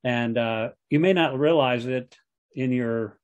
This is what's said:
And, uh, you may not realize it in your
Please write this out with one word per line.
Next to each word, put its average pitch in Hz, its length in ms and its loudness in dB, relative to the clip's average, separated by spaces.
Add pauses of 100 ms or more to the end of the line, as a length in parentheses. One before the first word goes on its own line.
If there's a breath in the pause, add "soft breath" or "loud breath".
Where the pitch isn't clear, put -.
And, 120 360 0
uh, 113 320 -2 (180)
you 147 120 2
may 185 120 2
not 156 260 0
realize 135 480 2
it 127 300 -6 (380)
in 131 180 -2
your 117 520 -2